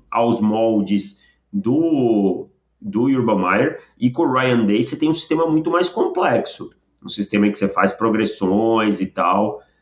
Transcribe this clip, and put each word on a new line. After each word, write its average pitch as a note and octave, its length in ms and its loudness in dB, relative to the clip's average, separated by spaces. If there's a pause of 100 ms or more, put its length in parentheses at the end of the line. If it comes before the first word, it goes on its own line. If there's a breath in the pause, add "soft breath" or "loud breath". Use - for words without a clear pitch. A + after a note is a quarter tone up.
(120)
aos A#2 280 0
moldes G#2+ 840 0 (280 soft breath)
do, A2+ 1000 0 (300)
do G#2+ 240 -2
Urban A#2 360 2
Meyer, F#2 400 0 (180 loud breath)
e B2+ 140 0
com D#3+ 120 0
o C#3 80 0
Ryan B2+ 340 2
Day G#2+ 180 2
você - 120 -6
tem D#3 140 0
um D#3+ 40 2
sistema D#3+ 340 -2
muito D#3+ 240 0
mais F3+ 180 2
complexo, - 800 -2 (340)
um G2+ 60 -14
sistema G#2 380 0
em G2 40 2
que G2+ 60 -8
você G2 100 0
faz G2 260 0
progressões G#2+ 1080 0
e F#2+ 60 -2
tal, G2 540 -2 (200 loud breath)